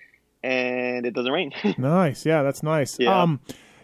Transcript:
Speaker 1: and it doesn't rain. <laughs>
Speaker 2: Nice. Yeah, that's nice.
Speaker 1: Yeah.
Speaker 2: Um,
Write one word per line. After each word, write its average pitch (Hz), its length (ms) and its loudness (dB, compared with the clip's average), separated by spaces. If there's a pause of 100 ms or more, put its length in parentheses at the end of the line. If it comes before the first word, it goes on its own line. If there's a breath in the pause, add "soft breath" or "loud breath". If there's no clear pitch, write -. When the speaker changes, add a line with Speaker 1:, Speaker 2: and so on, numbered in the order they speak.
(440 soft breath)
Speaker 1:
and 123 640 -2
it 120 80 -2
doesn't 127 180 -2
rain. 151 200 -2 (120)
<laughs> 202 140 0
Speaker 2:
Nice. 151 480 0
Yeah, 151 180 2
that's 139 200 -2
nice. 156 360 -2
Speaker 1:
Yeah. 180 220 4
Speaker 2:
Um, 165 180 2 (440 loud breath)